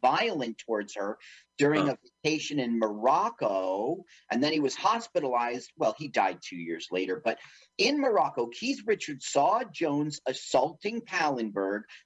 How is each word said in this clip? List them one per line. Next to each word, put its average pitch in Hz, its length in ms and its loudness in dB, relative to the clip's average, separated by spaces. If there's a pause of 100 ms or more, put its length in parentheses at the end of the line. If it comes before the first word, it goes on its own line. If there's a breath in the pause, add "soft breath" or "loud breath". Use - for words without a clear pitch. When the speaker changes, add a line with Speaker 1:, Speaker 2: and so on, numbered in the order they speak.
Speaker 1:
violent 135 560 2
towards 107 380 -4
her 104 220 -4 (380 loud breath)
during 147 300 4
Speaker 2:
Huh. 156 60 2
Speaker 1:
a - 60 -6 (260)
vacation 151 340 -2
in 117 220 2
Morocco. 113 1200 2 (260 soft breath)
And 120 140 0
then 156 100 2
he 156 60 0
was 139 160 0
hospitalized. 131 1000 0
Well, - 200 0
he 151 120 -10
died 95 340 0
two - 140 -12
years 82 340 -6
later. 92 340 -2
But - 140 0 (400 loud breath)
in 277 220 2
Morocco, 160 480 2
Keith 240 400 -6
Richards 151 400 -4
saw 180 340 2 (100)
Jones 147 540 -2
assaulting 170 760 -2
Pallenberg, 110 800 -2 (240 loud breath)